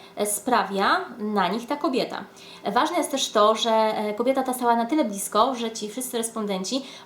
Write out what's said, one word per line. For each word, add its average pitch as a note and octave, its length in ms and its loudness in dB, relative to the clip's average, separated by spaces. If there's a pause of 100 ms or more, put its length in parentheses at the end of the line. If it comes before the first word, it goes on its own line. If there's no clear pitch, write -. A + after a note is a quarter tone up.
(160)
e, G#3 100 -2
sprawia A3 800 0 (120)
na G#3 300 0
nich A#3 200 -4
ta D4 80 -2
kobieta. C4 480 -2 (400)
E, G3+ 80 -2
ważne C4 260 2
jest G3 140 -2
też - 200 -2
to, G#3+ 240 6
że, A3+ 160 0
e, G#3+ 420 2
kobieta B3 300 2
ta B3 100 -2
stała A#3+ 220 2
na A#3 100 2
tyle D4+ 180 2
blisko, G#3+ 520 2
że A3+ 160 -4
ci G#3 180 -8
wszyscy B3 280 -6
respondenci, G#3+ 680 -2 (200)